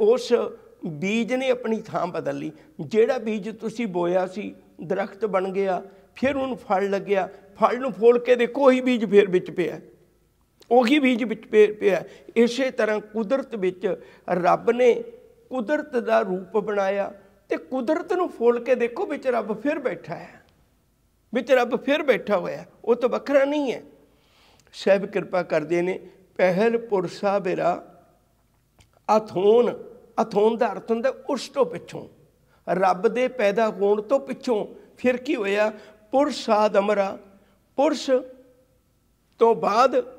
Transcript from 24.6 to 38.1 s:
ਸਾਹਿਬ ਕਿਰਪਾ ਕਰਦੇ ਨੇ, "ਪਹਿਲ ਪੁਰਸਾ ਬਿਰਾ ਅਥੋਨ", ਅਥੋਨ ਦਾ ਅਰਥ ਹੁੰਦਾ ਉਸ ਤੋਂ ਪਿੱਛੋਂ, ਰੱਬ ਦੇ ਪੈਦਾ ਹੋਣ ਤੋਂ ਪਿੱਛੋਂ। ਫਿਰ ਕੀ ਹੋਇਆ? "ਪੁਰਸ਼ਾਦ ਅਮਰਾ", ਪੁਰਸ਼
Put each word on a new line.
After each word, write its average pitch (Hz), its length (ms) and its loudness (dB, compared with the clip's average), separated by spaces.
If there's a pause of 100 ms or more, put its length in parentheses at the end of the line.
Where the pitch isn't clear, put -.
ਸਾਹਿਬ 196 340 2
ਕਿਰਪਾ 185 360 -4
ਕਰਦੇ 170 400 0
ਨੇ, 185 180 -4 (360)
"ਪਹਿਲ 214 420 2
ਪੁਰਸਾ 202 600 -2
ਬਿਰਾ 170 640 -4 (1120)
ਅਥੋਨ", 214 680 2 (380)
ਅਥੋਨ 220 340 0
ਦਾ 214 160 0
ਅਰਥ 185 180 -10
ਹੁੰਦਾ 233 240 -2 (160)
ਉਸ 262 180 -4
ਤੋਂ 269 180 0
ਪਿੱਛੋਂ, - 420 -12 (640)
ਰੱਬ 180 380 2
ਦੇ 247 200 0
ਪੈਦਾ 220 400 0
ਹੋਣ 202 340 0
ਤੋਂ 277 180 0
ਪਿੱਛੋਂ। 247 460 -4 (320)
ਫਿਰ 247 180 2
ਕੀ 269 200 -4
ਹੋਇਆ? 208 360 0 (400)
"ਪੁਰਸ਼ਾਦ 214 640 2
ਅਮਰਾ", 202 400 0 (580)
ਪੁਰਸ਼ 277 340 0 (1300)